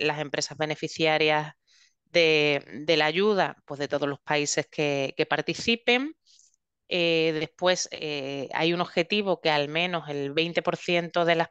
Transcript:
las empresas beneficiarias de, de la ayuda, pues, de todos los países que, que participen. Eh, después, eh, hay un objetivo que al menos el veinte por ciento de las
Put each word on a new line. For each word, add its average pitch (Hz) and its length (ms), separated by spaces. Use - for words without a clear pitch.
las 151 160
empresas 143 380
beneficiarias 151 960
de, 151 600
de 165 100
la 151 100
ayuda, 185 500
pues, 143 140
de 143 80
todos 143 200
los 143 120
países 147 500
que, 143 460
que 156 100
participen. 233 880
Eh, 165 520
después, 180 520
eh, 139 600
hay 165 220
un 175 80
objetivo 190 580
que 160 100
al 147 180
menos 165 400
el 143 240
veinte 165 300
por 170 140
ciento 175 480
de 170 100
las 165 160